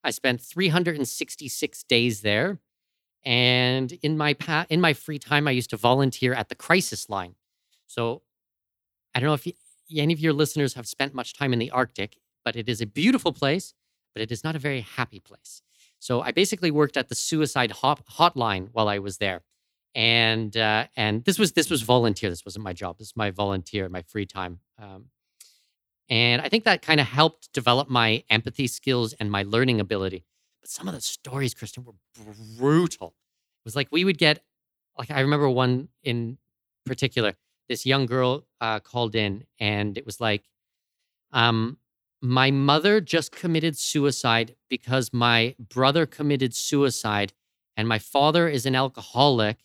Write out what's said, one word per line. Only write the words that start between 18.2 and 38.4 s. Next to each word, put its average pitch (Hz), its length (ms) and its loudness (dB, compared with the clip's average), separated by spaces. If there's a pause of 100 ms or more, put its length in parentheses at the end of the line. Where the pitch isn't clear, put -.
while 110 160 2
I 101 100 -2
was 98 180 -8
there. 95 260 -4 (520)
And, 113 600 2
uh, 110 400 0
and 107 300 -2
this 196 140 2
was, 202 140 2
this 165 180 0
was 147 100 0
volunteer. 113 480 2
This 85 160 -8
wasn't 101 200 -14
my 92 100 -8
job. 87 240 -10
This 107 80 -18
is - 100 -18
my 104 140 -2
volunteer, 98 580 -4
my 90 140 -10
free 101 240 -8
time. 90 320 -10 (200)
Um, 101 280 -20 (1040)
and 120 320 4
I 143 80 -4
think 220 140 0
that 196 180 2
kinda 151 220 4
helped 151 500 0
develop 127 340 2
my 117 400 2
empathy 117 380 0
skills 120 480 -2
and 104 160 -4
my 101 140 -2
learning 113 360 2
ability. 95 440 -4 (360)
But - 100 -20
some - 180 -10
of 170 60 -8
the - 60 -14
stories, 135 520 -6
Kristen, 123 320 -14
were 120 80 -20 (680)
brutal. 147 500 2
It - 580 -20
was 113 100 -6
like 143 140 -2
we 170 140 2
would 190 120 2
get, 151 260 2 (560)
like, 131 120 -10
I 143 100 0
remember 143 280 4
one 127 400 2 (140)
in 120 360 -6 (480)
particular, 123 480 0 (340)
this 123 160 -6
young 131 220 2
girl, 127 400 -2 (160)